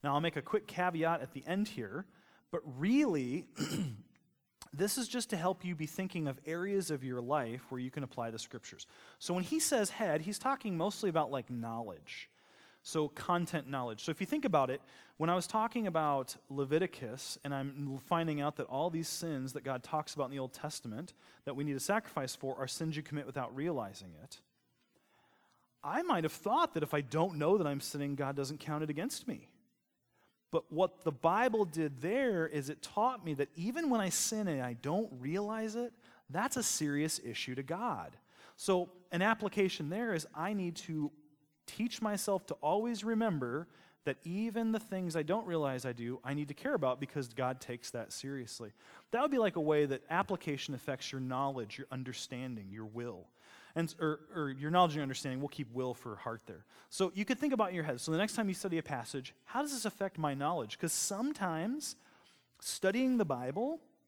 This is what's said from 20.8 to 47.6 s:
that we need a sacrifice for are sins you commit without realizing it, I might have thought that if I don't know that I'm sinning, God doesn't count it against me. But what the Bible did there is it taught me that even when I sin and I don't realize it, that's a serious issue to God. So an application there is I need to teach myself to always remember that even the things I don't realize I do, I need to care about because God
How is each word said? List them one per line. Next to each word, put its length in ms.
that 100
we 100
need 120
a 40
sacrifice 540
for 220
are 100
sins 300
you 60
commit 240
without 280
realizing 600
it, 160
I 180
might 220
have 80
thought 420
that 80
if 120
I 60
don't 360
know 220
that 80
I'm 140
sinning, 340
God 220
doesn't 240
count 240
it 60
against 360
me. 220
But 200
what 320
the 100
Bible 520
did 380
there 440
is 220
it 140
taught 420
me 100
that 220
even 320
when 120
I 100
sin 380
and 140
I 120
don't 440
realize 580
it, 160
that's 280
a 60
serious 600
issue 300
to 80
God. 540
So 340
an 120
application 680
there 260
is 200
I 180
need 240
to 340
teach 360
myself 440
to 80
always 480
remember 640
that 200
even 480
the 80
things 360
I 60
don't 240
realize 400
I 60
do, 300
I 120
need 140
to 60
care 200
about 260
because 280
God 320